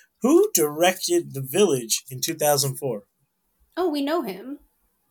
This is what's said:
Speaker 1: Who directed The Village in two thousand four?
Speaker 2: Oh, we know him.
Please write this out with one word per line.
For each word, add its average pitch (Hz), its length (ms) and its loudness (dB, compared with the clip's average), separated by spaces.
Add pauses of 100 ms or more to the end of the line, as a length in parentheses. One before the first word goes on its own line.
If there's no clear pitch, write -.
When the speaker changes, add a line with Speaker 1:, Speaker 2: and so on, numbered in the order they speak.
(220)
Speaker 1:
Who 359 320 4
directed 160 800 2
The 135 80 -6
Village 131 680 0
in 127 140 -12
two 160 120 -4
thousand 143 420 0
four? 120 260 -6 (760)
Speaker 2:
Oh, 359 140 0
we 294 120 -2
know 311 200 -2
him. 220 380 -10 (500)